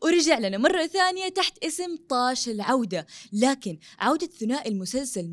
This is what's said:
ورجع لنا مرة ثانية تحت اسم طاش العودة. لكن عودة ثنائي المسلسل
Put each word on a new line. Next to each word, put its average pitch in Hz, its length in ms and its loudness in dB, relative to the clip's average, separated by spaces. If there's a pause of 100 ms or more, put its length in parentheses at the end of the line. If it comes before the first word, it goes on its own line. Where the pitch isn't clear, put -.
ورجع 320 360 4
لنا 196 200 -2
مرة 330 280 2
ثانية 370 420 0
تحت 370 360 -2
اسم 339 320 -6 (120)
طاش 247 400 0
العودة. 208 580 0 (260)
لكن 220 460 0 (200)
عودة 294 280 0
ثنائي 240 440 -4
المسلسل 196 640 -4